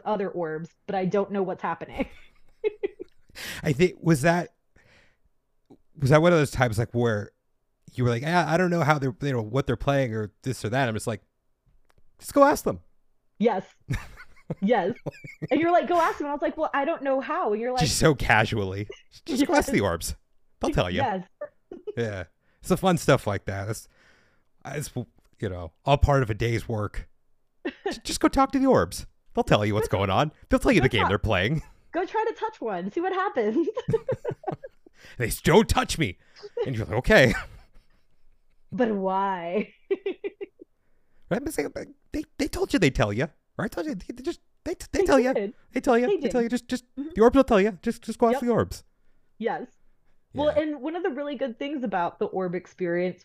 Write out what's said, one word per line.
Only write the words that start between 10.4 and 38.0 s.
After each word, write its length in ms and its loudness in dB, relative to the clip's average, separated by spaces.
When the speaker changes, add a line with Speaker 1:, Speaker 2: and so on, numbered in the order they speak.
Speaker 2:
this 200 -6
or 60 -4
that." 180 0
I'm 60 -2
just 140 -6
like, 140 -6
"Just 140 -12
go 100 8
ask 200 6
them." 160 -4
Speaker 1:
Yes. 260 0
Speaker 2:
<laughs> 80 -2
Speaker 1:
Yes. 320 2
And 100 2
you're 120 0
like, 160 4
"Go 120 2
ask 180 0
them." 80 -6
And 60 -6
I 20 -4
was 80 -6
like, 160 -4
"Well, 160 -2
I 120 0
don't 160 -2
know 200 0
how." 320 -4
And 80 -2
you're 100 -4
like, 100 -4
Speaker 2:
Just 160 0
so 160 4
casually. 760 0
"Just 220 0
go 80 0
ask 120 2
Speaker 1:
Yes. 60 -4
Speaker 2:
the 80 2
orbs. 340 -2
They'll 120 -2
tell 200 0
you." 60 -4
Speaker 1:
Yes. 280 -2
Speaker 2:
Yeah. 280 -6
It's 100 -6
the 80 2
fun 200 2
stuff 280 2
like 200 -4
that. 220 -6
That's, 200 -8
that's, 280 -10
you 100 -4
know, 220 -10
all 120 4
part 260 4
of 60 -2
a 60 -2
day's 340 -2
work. 380 -6
Speaker 1:
<laughs> 240 -16
Speaker 2:
J-, 380 -8
just 160 -6
go 80 4
talk 240 0
to 80 0
the 80 2
orbs. 400 2
They'll 120 0
tell 200 2
you 80 0
what's 140 0
Speaker 1:
Go 120 -2
Speaker 2:
going 100 0
on. 220 2
They'll 100 2
tell 140 4
you 80 6
Speaker 1:
go 20 6
Speaker 2:
the 60 2
game 140 2
Speaker 1:
talk. 60 0
Speaker 2:
they're 100 2
playing. 440 0
Speaker 1:
Go 120 -4
try 220 -2
to 100 -2
touch 220 -8
one. 320 -6
See 100 -4
what 120 -2
happens. 600 0
<laughs> 240 -2
Speaker 2:
They 100 -2
s-, 140 -6
"Don't 260 6
touch 300 -2
me." 200 -2
And 100 -4
you're 100 -4
like, 120 -4
"Okay." 420 6
<laughs> 1300 -20